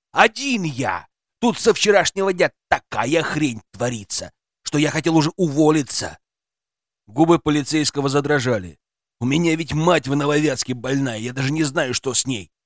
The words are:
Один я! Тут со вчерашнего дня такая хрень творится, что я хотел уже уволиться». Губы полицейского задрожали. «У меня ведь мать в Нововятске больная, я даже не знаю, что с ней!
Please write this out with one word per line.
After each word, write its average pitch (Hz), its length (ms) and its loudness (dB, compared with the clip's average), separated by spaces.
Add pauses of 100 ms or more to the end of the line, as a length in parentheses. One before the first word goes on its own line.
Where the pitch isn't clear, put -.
(120)
Один 233 520 2
я! 117 440 -4 (340)
Тут 233 180 0
со 214 140 4
вчерашнего 196 580 2
дня 175 200 0 (180)
такая 143 540 0
хрень 139 380 -4 (100)
творится, 117 600 -6 (320)
что - 140 -4
я 147 120 2
хотел 160 280 0
уже 156 180 4
уволиться». 151 840 0 (920)
Губы 156 320 4
полицейского 147 680 -2
задрожали. 131 720 -2 (400)
«У 120 60 -4
меня 160 300 2
ведь 160 180 -4
мать 160 340 2
в 139 80 0
Нововятске 147 580 0
больная, 127 440 -4
я 120 160 -8
даже 135 180 -2
не 156 120 -2
знаю, 139 300 -2
что 127 200 -4
с - 120 -2
ней! 107 260 -6 (140)